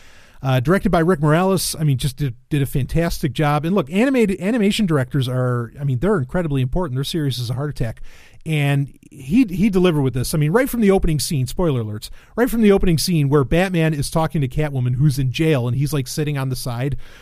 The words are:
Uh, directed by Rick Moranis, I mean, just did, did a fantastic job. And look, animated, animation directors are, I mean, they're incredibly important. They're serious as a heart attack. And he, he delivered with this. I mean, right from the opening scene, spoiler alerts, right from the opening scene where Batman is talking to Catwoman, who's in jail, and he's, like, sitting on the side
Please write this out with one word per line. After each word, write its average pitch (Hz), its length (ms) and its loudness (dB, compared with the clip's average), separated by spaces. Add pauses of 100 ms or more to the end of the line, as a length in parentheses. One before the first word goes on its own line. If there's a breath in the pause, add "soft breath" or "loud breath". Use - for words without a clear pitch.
(440 soft breath)
Uh, 131 140 2
directed 165 320 2
by 175 80 4
Rick 165 220 2
Moranis, 170 580 2
I 160 60 -2
mean, 139 140 2
just 135 180 -4
did, 139 180 -4 (160)
did 143 120 0
a 135 40 0
fantastic 160 680 -2
job. 147 320 0
And 180 120 -2
look, 156 160 0
animated, 220 480 2
animation 208 460 0
directors 139 420 0
are, 123 500 -2
I 143 60 -6
mean, 127 160 -2
they're 196 180 2
incredibly 143 440 -2
important. 131 340 -2
They're 139 80 -4
serious 143 340 -2
as 120 100 -6
a 123 60 -4
heart 143 160 -4
attack. - 320 -6 (420 soft breath)
And 143 540 -2 (100)
he, 147 360 0
he 196 260 0
delivered 175 320 4
with 131 120 0
this. 127 200 -2
I 170 40 0
mean, 151 120 2
right 240 180 2
from 240 120 -4
the 202 100 4
opening 180 300 2
scene, 131 260 -2
spoiler 135 380 -2
alerts, 107 260 -10 (240 soft breath)
right 247 160 2
from 226 120 0
the 208 100 8
opening 190 260 4
scene 151 300 0
where 139 160 4
Batman 165 500 2
is 143 160 -4
talking 160 300 -2
to 135 80 -2
Catwoman, 131 480 -2
who's 139 200 4
in 131 140 0
jail, 139 380 0
and 120 80 -2
he's, 139 160 -2
like, 143 160 -2
sitting 147 280 -4
on 135 120 -4
the 127 80 -4
side 127 400 -4 (260 loud breath)